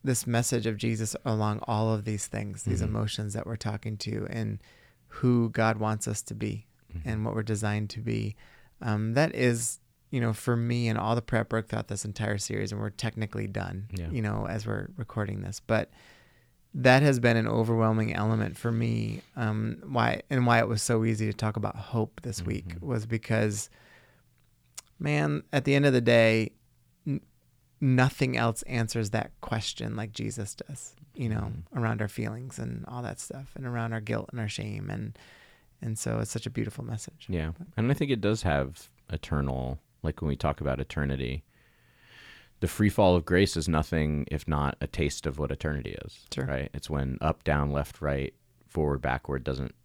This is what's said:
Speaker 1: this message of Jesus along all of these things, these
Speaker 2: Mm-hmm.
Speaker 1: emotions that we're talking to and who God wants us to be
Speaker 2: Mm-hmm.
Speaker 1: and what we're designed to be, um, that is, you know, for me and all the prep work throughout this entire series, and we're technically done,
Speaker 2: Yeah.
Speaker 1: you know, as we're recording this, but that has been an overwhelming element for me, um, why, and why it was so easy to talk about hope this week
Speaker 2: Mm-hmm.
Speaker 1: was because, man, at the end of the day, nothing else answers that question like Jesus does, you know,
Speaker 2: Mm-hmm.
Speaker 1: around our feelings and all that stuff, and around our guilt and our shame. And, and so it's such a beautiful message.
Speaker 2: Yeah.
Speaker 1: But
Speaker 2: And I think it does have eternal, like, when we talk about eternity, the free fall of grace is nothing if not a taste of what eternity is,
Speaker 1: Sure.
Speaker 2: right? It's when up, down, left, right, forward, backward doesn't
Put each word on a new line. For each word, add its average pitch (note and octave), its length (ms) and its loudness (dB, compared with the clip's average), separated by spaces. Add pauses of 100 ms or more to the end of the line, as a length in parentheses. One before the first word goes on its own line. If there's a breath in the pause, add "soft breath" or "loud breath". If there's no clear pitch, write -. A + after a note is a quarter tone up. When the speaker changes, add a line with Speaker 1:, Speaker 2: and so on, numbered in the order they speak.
Speaker 1:
this C3 220 2
message A#2 400 2
of A2 120 -2
Jesus A2+ 360 -2 (100)
along G#2+ 400 0
all A2+ 280 2
of G#2+ 120 0
these G#2+ 220 -4
things, G2+ 360 -6
these F#2 180 0
Speaker 2:
Mm-hmm. E2+ 80 0
Speaker 1:
emotions G#2+ 460 -2
that A2 120 -4
we're - 100 -6
talking G#2+ 420 -6
to G#2 320 -4
and G#2+ 280 -4 (500 soft breath)
who A#2+ 420 2
God A2 280 2
wants G#2+ 300 -2
us G#2+ 140 -4
to - 120 -10
be G#2+ 300 -4 (320)
Speaker 2:
Mm-hmm. D#2+ 100 -8
Speaker 1:
and A2 200 -2
what G#2 80 -2
we're A2 80 -2
designed G#2 480 -2
to A2+ 100 -10
be, A2 340 -2 (460 soft breath)
um, A2 320 0
that C#3+ 220 2
is, A#2 440 2 (320)
you B2 120 0
know, A2+ 100 2
for A#2+ 240 0
me A#2 320 2
and A2 100 2
all A2 160 2
the A#2+ 60 2
prep A2+ 320 0
work A2+ 160 0
throughout A2 200 -4
this G#2 180 -6
entire G#2+ 320 -2
series, G#2 340 -4
and G#2 80 -4
we're G#2+ 80 -2
technically G#2+ 580 -4
done, G2 460 -6
Speaker 2:
Yeah. F2 180 -6
Speaker 1:
you A2+ 120 -2
know, G#2+ 260 -2
as G#2 180 -4
we're G2+ 300 -4
recording G2+ 460 -4
this, F#2+ 180 -8
but A2 300 0 (840 soft breath)
that C3 300 8
has C#3 180 6
been A#2 160 6
an A2+ 100 4
overwhelming A2 680 2
element G#2+ 420 0
for A#2 160 -2
me, A2+ 480 0 (160)
um, A2 500 -2
why, A#2+ 440 0
and B2+ 160 4
why A#2 140 8
it A2 80 2
was A2+ 120 0
so A2+ 240 2
easy A2 220 0
to G#2 80 -2
talk G#2+ 240 -2
about G2+ 180 -4
hope - 460 -4
this A2+ 200 -6
week G2 260 -4
Speaker 2:
Mm-hmm. F2 180 -10
Speaker 1:
was A#2 180 -2
because, A2 640 0 (1300 soft breath)
man, D3 440 0 (100)
at C#3 140 2
the C#3 80 6
end C#3 100 6
of C#3 80 8
the B2+ 80 6
day, A2+ 520 6 (1300)
nothing B2+ 560 4
else A#2 260 0
answers A2+ 480 -2
that A2 200 -2 (100)
question A2 560 -4
like G#2+ 160 -6
Jesus A2 420 -6
does, - 400 -14 (200)
you A#2+ 140 -2
know, G#2+ 240 -2
Speaker 2:
Mm-hmm. - 260 -8
Speaker 1:
around A2+ 240 0
our G#2+ 60 -2
feelings A#2 500 -6
and A#2+ 300 -8
all B2 140 -10
that A2 180 -8
stuff, C3+ 360 -12
and C3+ 100 -10
around A#2 260 -4
our A2+ 80 -4
guilt A2 320 -4
and A#2+ 80 -6
our G#2+ 80 -4
shame. G#2 420 -6
And, G#2+ 260 -8 (640 loud breath)
and A2 180 -4
so A2+ 220 -2
it's G#2 100 -4
such A2+ 160 -6
a A2 40 -4
beautiful A2+ 340 -6
message. - 440 -10
Speaker 2:
Yeah. D#2+ 280 -2
Speaker 1:
But - 200 -16
Speaker 2:
And A2+ 140 2
I C#3+ 40 4
think C#3 160 0
it A#2 100 2
does G#2+ 220 2
have C#2+ 460 0 (220)
eternal, C2+ 680 -2 (240)
like, - 180 -2
when D#2+ 80 0
we C#2 80 0
talk D2 240 0
about C2+ 200 -2
eternity, C2+ 640 -2 (1160 loud breath)
the F#2 80 2
free G#2+ 200 4
fall F#2+ 260 6
of E2+ 100 4
grace F#2 320 6
is D#2+ 120 0
nothing D2+ 640 2
if D2 180 -4
not C#2+ 320 2
a - 80 -2
taste - 380 -2
of C#2 120 -4
what C#2+ 140 -2
eternity C#2+ 420 -4 (100)
is, - 300 -16
Speaker 1:
Sure. - 120 -2
Speaker 2:
right? C#2 280 -2
It's - 160 -8
when C2+ 300 0
up, - 240 0
down, D2 260 4
left, C#2+ 320 -2
right, C#2 320 -2 (320)
forward, D2 340 0
backward C2 440 -2
doesn't C2+ 300 -4 (100)